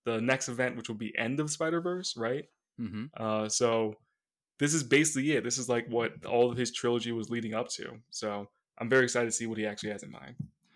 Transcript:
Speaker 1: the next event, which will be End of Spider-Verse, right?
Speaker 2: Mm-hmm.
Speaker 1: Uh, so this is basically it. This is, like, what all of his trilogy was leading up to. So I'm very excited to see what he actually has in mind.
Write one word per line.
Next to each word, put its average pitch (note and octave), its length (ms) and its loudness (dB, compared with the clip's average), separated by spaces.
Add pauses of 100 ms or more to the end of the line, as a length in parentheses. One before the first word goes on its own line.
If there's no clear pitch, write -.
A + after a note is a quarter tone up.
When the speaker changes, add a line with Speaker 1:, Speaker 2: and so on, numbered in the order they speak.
Speaker 1:
the A#2 140 2
next C3 300 2
event, B2 260 0
which A#2 140 -8
will A2+ 60 -4
be G#2+ 220 -6
End B2 220 0
of D3+ 120 0
Spider-Verse, E3+ 640 -2
right? B2 280 -2 (340)
Speaker 2:
Mm-hmm. G#2+ 260 -6 (100)
Speaker 1:
Uh, G#2+ 320 0
so A2+ 480 2 (600)
this D3 160 2
is D#3+ 100 2
basically C#3 500 4
it. A#2 100 2
This A#2+ 160 -2
is, A#2+ 100 -4
like, A#2+ 180 2
what A#2 380 -2
all B2 260 4
of A#2 60 -4
his A#2+ 140 0
trilogy A#2+ 400 0
was A2+ 180 -4
leading A2+ 240 -4
up A#2+ 160 -2
to. - 280 -10 (120)
So G#2 380 -6 (320)
I'm A#2 100 -4
very C3 140 8
excited A#2+ 240 2
to A2+ 40 -4
see A#2 160 -2
what A2 120 -4
he G#2+ 60 -2
actually G#2 260 -6
has G2+ 120 -8
in - 80 -16
mind. - 240 -18 (400)